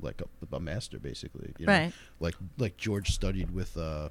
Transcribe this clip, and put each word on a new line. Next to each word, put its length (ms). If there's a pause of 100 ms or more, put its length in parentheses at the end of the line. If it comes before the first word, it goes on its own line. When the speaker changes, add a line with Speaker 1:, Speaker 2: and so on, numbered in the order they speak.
Speaker 1:
like, 220
a, 340
a 20
master, 400
basically. 600
You 80
know? 60
Speaker 2:
Right. 200 (280)
Speaker 1:
Like, 160 (200)
like, 220
George 340
studied 420
with, 220
uh, 340